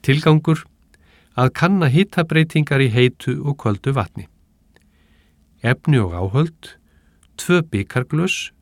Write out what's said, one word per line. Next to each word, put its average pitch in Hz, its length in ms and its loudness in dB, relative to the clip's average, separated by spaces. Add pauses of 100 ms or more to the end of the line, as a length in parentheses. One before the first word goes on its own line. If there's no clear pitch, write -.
Tilgangur: 156 560 2 (720)
að 127 160 2
kanna 180 400 2
hitabreytingar 160 880 0
í 135 80 2
heitu 123 560 0
og 143 160 -4
köldu 113 320 -2
vatni. 95 320 -6 (1400)
Efni 127 400 0
og 87 160 -4
áhöld: 120 600 -4 (600)
tvö 175 240 0
bikarglös 151 880 -4 (100)